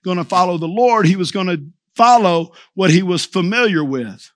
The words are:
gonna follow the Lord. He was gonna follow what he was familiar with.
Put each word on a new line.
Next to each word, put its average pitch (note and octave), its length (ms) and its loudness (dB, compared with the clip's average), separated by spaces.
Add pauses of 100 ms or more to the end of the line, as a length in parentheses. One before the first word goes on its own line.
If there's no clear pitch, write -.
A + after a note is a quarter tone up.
gonna F3+ 180 -4
follow F3+ 340 0
the D#3+ 120 -6
Lord. A3 380 2
He F#3 100 2
was F3+ 160 -6
gonna F#3 260 -4 (380)
follow G#3 560 2 (220)
what F#3+ 160 0
he F3 120 4
was F3 220 -4
familiar F#3+ 600 -2
with. A#2+ 520 -10